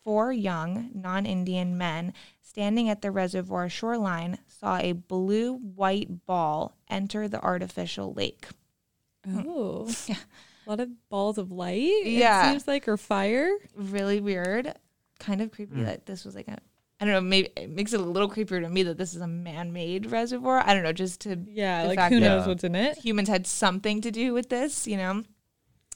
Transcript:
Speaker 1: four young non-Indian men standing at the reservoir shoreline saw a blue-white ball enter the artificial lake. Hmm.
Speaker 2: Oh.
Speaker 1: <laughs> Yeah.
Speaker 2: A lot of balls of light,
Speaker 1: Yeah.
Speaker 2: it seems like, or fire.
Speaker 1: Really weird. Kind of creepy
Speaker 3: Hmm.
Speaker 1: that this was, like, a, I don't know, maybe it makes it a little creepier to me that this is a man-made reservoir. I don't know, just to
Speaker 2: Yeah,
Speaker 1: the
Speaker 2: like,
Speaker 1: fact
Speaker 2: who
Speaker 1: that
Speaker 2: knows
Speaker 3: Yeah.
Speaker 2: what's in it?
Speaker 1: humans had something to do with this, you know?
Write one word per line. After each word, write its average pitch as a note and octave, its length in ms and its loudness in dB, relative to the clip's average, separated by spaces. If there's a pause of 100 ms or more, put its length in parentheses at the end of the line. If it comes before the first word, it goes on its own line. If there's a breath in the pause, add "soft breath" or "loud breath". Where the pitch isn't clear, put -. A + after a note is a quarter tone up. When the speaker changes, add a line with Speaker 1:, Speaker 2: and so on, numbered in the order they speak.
Speaker 1:
four G#3+ 300 2
young F#3+ 600 -2
non-Indian F#3 840 -2
men E3+ 360 -4 (280 loud breath)
standing G#3+ 480 0
at G#3 120 0
the G3+ 100 -2
reservoir F#3 580 -2
shoreline F#3 680 -2 (100)
saw F#3+ 300 -2
a F3+ 160 0
blue-white G3 1300 0
ball E3 480 0 (140)
enter G3+ 380 -2
the G#3 160 -4
artificial F3+ 720 -2
lake. - 340 -4 (760)
Hmm. F#3+ 240 -4
Speaker 2:
Oh. A3+ 420 -4 (100)
Speaker 1:
<laughs> - 80 -12
Yeah. G#3 80 -2 (500 loud breath)
Speaker 2:
A - 40 -14
lot G#3+ 120 -2
of B3 80 -4 (200)
balls G#3 280 0
of F#3 140 -4
light, G3 540 0
Speaker 1:
Yeah. A3+ 420 8
Speaker 2:
it - 40 6
seems C#4 160 0
like, C#4 220 0
or G#3 80 2
fire. G#3+ 520 2 (240)
Speaker 1:
Really G3+ 460 0
weird. G3+ 540 -2 (440)
Kind G3+ 240 -2
of A3 100 -4
creepy G3 260 -12
Speaker 3:
Hmm. B2 80 0
Speaker 1:
that - 200 -6
this F#3+ 200 -12
was, F#3+ 100 -14
like, - 140 -12
a, G#3 80 -12 (420)
I G#3 60 -2
don't G#3 80 4
know, F#3+ 80 4
maybe F#3 340 4
it F2 140 -10
makes G3+ 240 -4
it G#3 80 2
a - 20 -2
little F#3 260 0
creepier G3 320 -2
to E3 80 -4
me F#3 140 2
that E3+ 140 -2
this F3 180 -6
is E3+ 60 -8
a E3+ 60 -6
man-made F3 840 -6
reservoir. B3 560 2
I G3+ 60 6
don't G3 100 4
know, D#3+ 100 2
just F3+ 280 -4
to F#3 260 -6
Speaker 2:
Yeah, G3 360 0
Speaker 1:
the E3+ 60 2
Speaker 2:
like, F#3+ 80 2
Speaker 1:
fact F3+ 160 8
Speaker 2:
who A#3+ 60 10
Speaker 1:
that G#3+ 100 8
Speaker 2:
knows F#3+ 140 6
Speaker 3:
Yeah. F3+ 60 0
Speaker 2:
what's F3+ 160 -2
in F3 100 0
it? C#4 220 2
Speaker 1:
humans G#3+ 320 0
had F#3+ 180 2
something G#3 540 0
to A#3 100 -4
do A#3+ 220 0
with B3 160 -2
this, C4 380 -2
you G#3 100 -2
know? F#3+ 260 -2 (720)